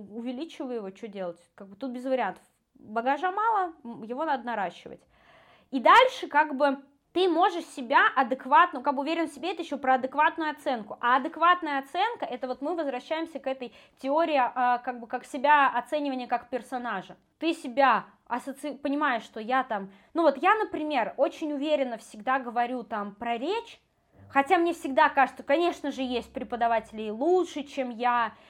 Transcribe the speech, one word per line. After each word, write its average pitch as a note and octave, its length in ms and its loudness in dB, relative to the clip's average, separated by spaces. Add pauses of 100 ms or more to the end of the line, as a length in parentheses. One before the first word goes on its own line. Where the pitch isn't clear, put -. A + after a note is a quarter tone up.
(120)
увеличивай B3 640 -10
его, G3 120 -10
чё G3 180 -14
делать? F#3 320 -10 (160)
Как G3 120 -20
бы G3 80 -20
тут C4 160 -8
без B3 140 -10
вариантов. A#3+ 380 -2 (300)
Багажа C4+ 580 -2
мало, G4+ 420 0 (100)
м, A#3 200 -14
его B3 220 -6
надо C4+ 180 -2
наращивать. G#3+ 580 -8 (680)
И C4 100 -4
дальше G4+ 480 6
как D4+ 300 2
бы C#4 220 2 (340)
ты F#4 160 2
можешь F4 360 2
себя C#4+ 500 2
адекватно, C4 640 2
как C#4 140 0
бы C#4 60 -2
уверен D#4+ 260 -2
в D#4+ 60 -16
себе, F4 180 -6
это F4 120 -8
ещё D4 140 -6
про C4 180 2
адекватную C#4 560 0
оценку. A#3+ 500 -6
А B3 160 4
адекватная D#4+ 640 0
оценка, F#4+ 460 -4
это B3+ 220 -8
вот B3 140 -8
мы D#4 140 -4
возвращаемся D#4 640 -6
к - 80 -10
этой C4 260 -8 (280)
теории, D4 380 2
а, B3 400 0
как B3 200 -10
бы A#3 80 -14
как B3+ 180 -8
себя C#4+ 520 4
оценивание C4 500 -4
как A#3+ 220 -4
персонажа. A#3 680 -8 (220)
Ты D#4+ 140 0
себя B3 520 2 (240)
асоци-, C4+ 480 -8
понимаешь, C#4 460 0
что - 180 -14
я B3+ 220 0
там... G3 280 -6 (220)
Ну D#4+ 100 0
вот C#4 180 4
я, G4 140 6
например, D4+ 640 -2
очень D4+ 360 -2
уверенно C#4 440 -2
всегда A#3+ 420 -4
говорю A#3+ 440 -4
там G#3 320 -8
про A#3 220 -4
речь, G4 440 -6 (480)
хотя C#4 280 4
мне E4+ 160 2
всегда D4+ 360 2
кажется, C4+ 340 2
конечно E4 480 0
же, A#3 100 -8
есть B3 300 -4
преподаватели A3+ 720 -4
и G#3+ 80 -6
лучше, D#4 520 0
чем C4+ 260 -6
я, A#3+ 440 0 (160)